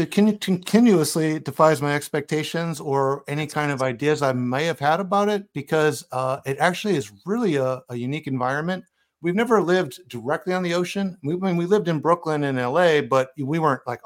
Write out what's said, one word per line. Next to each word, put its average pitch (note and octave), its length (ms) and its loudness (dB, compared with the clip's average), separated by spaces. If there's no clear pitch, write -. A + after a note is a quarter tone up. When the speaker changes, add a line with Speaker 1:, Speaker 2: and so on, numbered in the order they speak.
Speaker 1:
con-, G#3 280 2
continuously F3 1000 2
defies D3+ 420 4
my C#3+ 120 0
expectations D3+ 840 -4
or C#3 480 0
any D3 180 -4
Speaker 2:
That's D3 80 -8
Speaker 1:
kind D3 180 0
of C3 100 -2
Speaker 2:
awesome. C3 120 0
Speaker 1:
ideas C#3+ 280 0
I C3+ 100 2
may B2+ 320 -2
have D#3+ 140 -2
had D#3 220 0
about G3+ 280 0
it, G3+ 240 -4
because, D3+ 600 0
uh, C3 340 -4
it C3+ 120 -4
actually F3 380 0
is C3+ 160 -6
really G3+ 300 -2
a, C3 340 -2
a B2 60 -8
unique C3+ 300 -6
environment. C#3+ 580 -4
We've E3+ 120 -2
never A3+ 280 2
lived E3+ 460 0
directly D3 460 -4
on F#3 80 -2
the F3 120 -2
ocean. F3+ 480 -4
We, D3 120 -4
when F#3 220 -2
we E3+ 100 0
lived F#3 220 2
in D#3+ 120 0
Brooklyn D#3 440 0
and C#3 140 -2
L B2 220 0
A, D#3+ 220 4
but C3 360 0
we C#3+ 200 -2
weren't, D3 280 2
like, A#2+ 200 -8